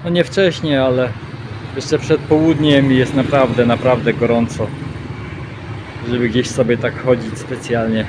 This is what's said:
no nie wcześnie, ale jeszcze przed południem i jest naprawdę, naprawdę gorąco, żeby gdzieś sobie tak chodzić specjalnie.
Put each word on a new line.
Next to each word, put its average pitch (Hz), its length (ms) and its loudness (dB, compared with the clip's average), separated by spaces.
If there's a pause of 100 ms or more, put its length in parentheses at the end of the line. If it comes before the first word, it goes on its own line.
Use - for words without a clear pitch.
no 170 60 -4
nie 175 140 4
wcześnie, 160 580 0
ale 127 280 2 (640)
jeszcze 139 240 -2
przed 151 220 0
południem 151 720 4
i 127 40 4
jest 127 180 2
naprawdę, 127 520 2
naprawdę 123 480 2
gorąco, 117 540 0 (1400)
żeby 120 200 0
gdzieś 123 200 0
sobie 120 280 2
tak - 260 -4
chodzić 113 340 0
specjalnie. 113 720 -2